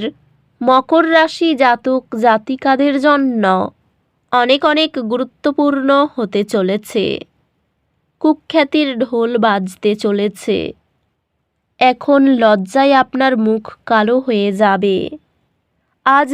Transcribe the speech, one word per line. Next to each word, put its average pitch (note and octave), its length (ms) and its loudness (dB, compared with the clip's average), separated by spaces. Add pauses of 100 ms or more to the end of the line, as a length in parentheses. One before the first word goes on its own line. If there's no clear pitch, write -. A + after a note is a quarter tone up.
(600)
মকর C4 500 2
রাশি D#4+ 440 0
জাতক B3+ 480 0 (160)
জাতিকাদের C4+ 840 0
জন্য C4+ 420 0 (880)
অনেক B3 340 2
অনেক D#4 260 0 (140)
গুরুত্বপূর্ণ C4+ 840 -2 (240)
হতে G3+ 300 -4
চলেছে। G3+ 640 -4 (1160)
কুখ্যাতির D4+ 680 0 (100)
ঢোল A#3+ 380 -2
বাজতে G3+ 580 0
চলেছে। G3+ 640 -4 (1200)
এখন B3+ 420 2 (140)
লজ্জায় A3+ 600 2
আপনার C4 420 0
মুখ A3 260 0 (220)
কালো A3 340 0
হয়ে A3 340 -2
যাবে। G3 440 0 (1080)
আজ C#4 280 2